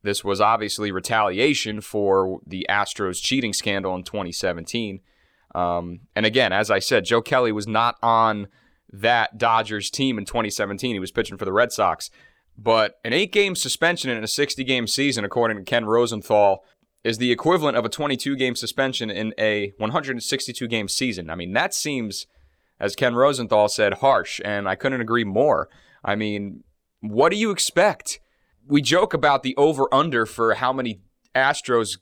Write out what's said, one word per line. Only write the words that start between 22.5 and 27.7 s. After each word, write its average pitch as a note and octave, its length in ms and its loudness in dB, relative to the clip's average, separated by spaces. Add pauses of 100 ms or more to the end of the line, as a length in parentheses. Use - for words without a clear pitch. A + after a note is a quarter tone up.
as G2+ 160 -4
Ken B2 200 0
Rosenthal A#2+ 520 4
said, G#2 280 2
harsh, B2 500 2
and G2+ 240 -2
I F#2 60 0
couldn't C3+ 260 -2
agree A2+ 220 0
more. G2+ 460 2 (360)
I G2+ 100 0
mean, G#2 480 -6 (360)
what A2 300 2
do G3+ 60 0
you G#3+ 140 0
expect? - 680 0 (480)